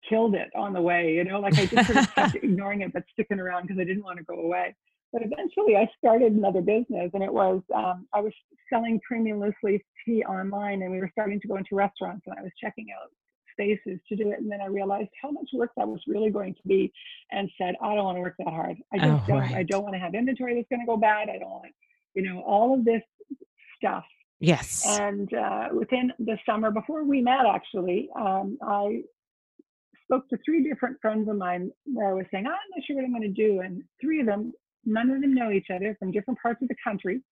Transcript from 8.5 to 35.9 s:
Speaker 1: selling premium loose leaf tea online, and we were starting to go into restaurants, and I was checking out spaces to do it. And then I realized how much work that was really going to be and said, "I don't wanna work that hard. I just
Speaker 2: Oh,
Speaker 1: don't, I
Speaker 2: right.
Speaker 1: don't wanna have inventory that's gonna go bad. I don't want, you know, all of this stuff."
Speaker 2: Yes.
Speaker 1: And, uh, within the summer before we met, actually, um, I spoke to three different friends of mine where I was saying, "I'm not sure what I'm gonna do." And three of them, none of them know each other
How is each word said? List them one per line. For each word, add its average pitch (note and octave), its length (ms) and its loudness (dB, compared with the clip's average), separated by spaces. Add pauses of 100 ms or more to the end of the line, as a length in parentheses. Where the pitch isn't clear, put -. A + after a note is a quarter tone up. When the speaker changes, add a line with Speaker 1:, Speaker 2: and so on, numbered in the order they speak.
Speaker 1:
selling A3+ 380 0
premium A3 320 -2
loose G3+ 140 -2 (100)
leaf G3+ 160 2 (240)
tea A3+ 220 0
online, G3 560 -4
and F#3 100 -4
we F#3 80 -4
were F#3+ 140 -4
starting G#3 260 -2
to - 80 -12
go G#3 80 -4
into G3 200 -6
restaurants, F#3+ 520 -2
and G3 100 -12
I G3 40 -14
was F#3+ 100 -12 (100)
checking A3 300 -8
out - 200 -14 (420)
spaces G3+ 460 -2 (100)
to G#3+ 60 -2
do G#3 160 0
it. - 80 -6
And G#3+ 120 -4
then G3+ 80 -6
I G3 60 -6
realized G3 460 -4 (100)
how C#4+ 80 -8
much D4+ 240 -8
work A#3+ 240 -2
that G#3+ 100 -2
was G#3+ 200 -6
really G#3+ 240 0
going G3 240 -4
to - 120 -16
be F#3+ 240 4 (400)
and G3+ 160 -4 (100)
said, F3+ 240 -2
"I G#3 140 0
don't G#3 80 2
wanna F#3 180 -2
work F3+ 180 -6
that E3+ 80 -4
hard. D#3+ 280 -4 (160)
I G3+ 60 -2
just D3+ 240 6
Speaker 2:
Oh, G2+ 60 -4
Speaker 1:
don't, B2+ 260 2
I - 40 -2
Speaker 2:
right. F3+ 100 -2
Speaker 1:
don't G3 160 0
wanna F#3+ 160 -6
have F3+ 160 -6
inventory B3 400 0
that's A#3+ 140 -2
gonna A#3+ 180 -4
go A3+ 100 2
bad. G#3+ 320 2
I - 80 -8
don't F#3+ 140 -10
want, - 220 -14 (420)
you F#3+ 80 0
know, F#3 180 -6
all A3 320 4
of B3+ 100 4
this A3+ 200 4 (720)
stuff." F#3 260 -2 (360)
Speaker 2:
Yes. F3+ 600 2
Speaker 1:
And, G3+ 340 -2
uh, G#3+ 400 -2
within B3+ 460 0
the A3 260 -2
summer G#3+ 260 2
before D4+ 340 -4
we C#4 160 4
met, B3+ 240 4
actually, G3 680 0
um, G3 480 -2
I G#3 400 -2 (1000)
spoke C4 240 0
to A#3+ 160 -4
three D#4 220 4
different C4 340 -4
friends A3 280 0
of G#3 80 -2
mine F3+ 340 -4 (140)
where A3+ 240 -2
I F#3+ 40 2
was F#3+ 180 -2
saying, F#3+ 160 -4
"I'm D4+ 40 -2 (240)
not D#4 100 -8
sure D4 100 -4
what C4 100 -2
I'm B3 80 -2
gonna A3 160 -2
do." G3+ 320 2
And F#3 220 -8 (180)
three D#4 180 0
of C4 60 2
them, G#3+ 260 0 (340)
none A3+ 260 2
of C4+ 100 0
them C#4 120 4
know A#3 180 2
each G3 180 0
other G3 300 -2